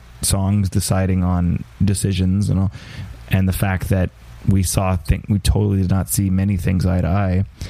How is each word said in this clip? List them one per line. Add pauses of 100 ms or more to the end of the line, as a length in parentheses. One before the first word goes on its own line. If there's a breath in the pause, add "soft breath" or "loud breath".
(220)
songs,
deciding
on (200)
decisions,
and
all, (580 loud breath)
and
the
fact
that (380)
we
saw
thing,
we
totally
did
not
see
many
things
eye
to
eye. (260 loud breath)